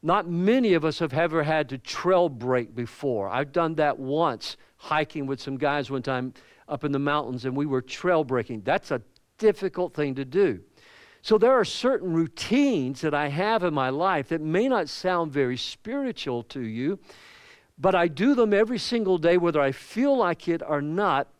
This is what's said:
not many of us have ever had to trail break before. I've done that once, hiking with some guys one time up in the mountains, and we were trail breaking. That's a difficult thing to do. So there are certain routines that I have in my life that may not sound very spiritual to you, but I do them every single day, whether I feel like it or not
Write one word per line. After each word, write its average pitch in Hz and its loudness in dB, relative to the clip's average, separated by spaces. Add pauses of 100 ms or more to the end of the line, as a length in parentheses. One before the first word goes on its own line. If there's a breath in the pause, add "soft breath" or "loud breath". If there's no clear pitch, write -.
not 175 2
many 196 2
of 165 4
us 156 -2
have 156 -2
ever 160 0
had 151 0
to 139 -10
trail 175 2
break 123 -2
before. 117 -4
I've 135 -4
done 165 0
that 151 0
once, 139 -2 (220 soft breath)
hiking 151 -4
with 135 -6
some 135 -8
guys 143 -2
one 135 -4
time 127 -4 (380 soft breath)
up 147 -8
in 143 0
the 139 0
mountains, 139 -2
and 131 -4
we 143 -2
were 135 -2
trail 165 0
breaking. 120 -4
That's 139 -2
a 127 -4 (340)
difficult 190 0
thing 143 -2
to 135 -6
do. 135 0 (600 loud breath)
So - 2
there 226 6
are 233 4
certain 190 -2
routines 165 0
that 156 0
I 147 0
have 196 0
in 175 0
my 131 0
life 156 0
that 165 -4
may 170 0
not 208 0
sound 170 -2
very 127 0
spiritual 214 -6
to 131 -10
you, 120 -4 (800 loud breath)
but 190 4
I 175 4
do 180 2
them 220 4
every 220 2
single 196 0
day, 170 4
whether 170 2
I 135 2
feel 269 0
like 175 0
it 165 0
or 147 0
not 151 0 (120)